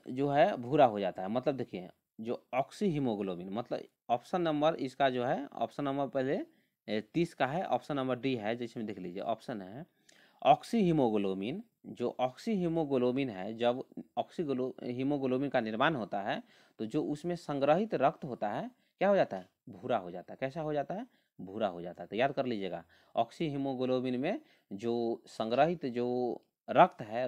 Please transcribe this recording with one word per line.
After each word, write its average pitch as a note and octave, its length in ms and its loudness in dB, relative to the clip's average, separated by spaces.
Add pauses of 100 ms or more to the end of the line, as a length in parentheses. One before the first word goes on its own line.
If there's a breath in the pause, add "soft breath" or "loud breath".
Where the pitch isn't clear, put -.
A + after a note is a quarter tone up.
जो C3+ 200 0
है D3+ 280 6
भूरा C3 280 6
हो G#2+ 140 4
जाता F#2+ 220 -2
है। F#2 60 -4
मतलब B2+ 280 0
देखिए, G#2 340 -8 (320)
जो A2+ 220 -6 (100)
ऑक्सीहीमोग्लोबिन, A#2 960 0
मतलब G#2+ 320 -4 (280)
ऑप्शन B2 320 0
नंबर D#3 340 2
इसका C3+ 340 2
जो B2 160 0
है, F#3+ 220 -2
ऑप्शन - 360 -6
नंबर C#3 240 -2
पहले, C3+ 320 0 (480 soft breath)
ए, G#2+ 140 -2
तीस E3 320 -2
का C3+ 140 0
है, D#3+ 180 -4
ऑप्शन B2 300 -2
नंबर C3 240 -2
डी C3 160 -2
है, A2 200 -2
जिसमें A#2+ 300 -8
देख G#2 140 -8
लीजिए F2+ 220 -8
ऑप्शन A2 400 -4
है A2 240 -14 (580 soft breath)
ऑक्सीहीमोग्लोबिन। C3 1200 2 (220)
जो A#2+ 340 -4
ऑक्सीहीमोग्लोबिन C#3 1080 0
है, G2 280 -6
जब A#2+ 260 2 (340)
ऑक्सीग्लो-, C3 640 -4
हीमोग्लोबिन C3 640 0
का C3 100 2
निर्माण A#2 360 2
होता G#2 260 -4
है C3 220 -4 (360 soft breath)
तो A2+ 60 -4
जो D3+ 180 -2
उसमें E3+ 320 -4
संग्रहित D#3 600 2
रक्त C#3 280 2
होता A#2 260 -4
है D#3+ 220 -6 (260)
क्या F#3+ 120 2
हो G3+ 60 6
जाता C#3 220 2
है, F#2 120 -14 (200)
भूरा A2+ 280 -2
हो F2+ 140 -8
जाता F2+ 220 -12
है। F2+ 60 -14
कैसा C3+ 220 -4
हो D3+ 120 -4
जाता C#3+ 200 -2
है, A#3 140 -8 (340)
भूरा G2 260 -2
हो F2 140 -6
जाता F2 220 -10
है। E2+ 40 -12
तो F#2+ 80 -8
याद C3 160 2
कर C#3 140 -2
लीजिएगा, F#2+ 380 -4 (320 soft breath)
ऑक्सीहीमोग्लोबिन B2+ 1040 -2
में F3+ 220 -2 (320 soft breath)
जो A#2 540 -2
संग्रहित C#3 580 2
जो B2 560 -2 (280)
रक्त D3+ 320 6
है, A#2 260 -4